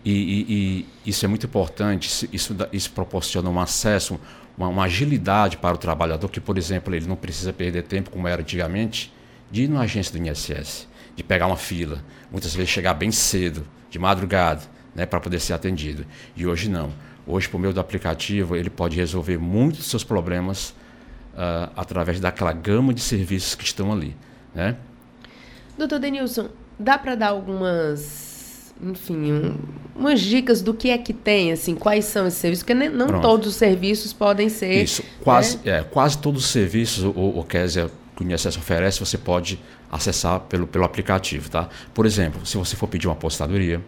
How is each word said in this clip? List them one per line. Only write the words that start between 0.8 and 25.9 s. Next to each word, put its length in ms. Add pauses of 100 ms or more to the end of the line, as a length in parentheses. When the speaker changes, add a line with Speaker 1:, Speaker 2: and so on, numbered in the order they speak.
Speaker 1:
e 40
isso 160
é 20
muito 180
importante, 640
isso, 260
isso 200
dá, 180
isso 200
proporciona 580
um 100
acesso, 600 (360)
uma, 120
uma 160
agilidade 720
para 160
o 40
trabalhador 520
que, 100
por 180
exemplo, 360
ele 140
não 80
precisa 380
perder 300
tempo, 260
como 180
era 140
antigamente, 680 (400)
de 120
ir 40
numa 140
agência 300
do 80
I 20
N 80
S 240
S, 340 (280)
de 80
pegar 240
uma 100
fila, 460 (280)
muitas 220
vezes 160
chegar 240
bem 180
cedo, 540 (240)
de 80
madrugada, 640 (320)
né, 140
pra 120
poder 200
ser 140
atendido. 520 (300)
E 100
hoje 240
não. 220 (340)
Hoje, 240
por 100
meio 140
do 60
aplicativo, 760
ele 140
pode 260
resolver 420
muitos 420
dos 80
seus 160
problemas, 720 (640)
ah, 400
através 420
daquela 320
gama 420
de 60
serviços 560
que 80
estão 300
ali, 240 (360)
né? 220 (1000)
Speaker 2:
Doutor 220